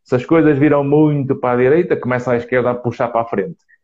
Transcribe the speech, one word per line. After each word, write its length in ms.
Se 120
as 80
coisas 340
viram 260
muito 520
para 180
a 80
direita, 340
começa 360
a 40
esquerda 340
a 40
puxar 340
para 140
a 20
frente. 320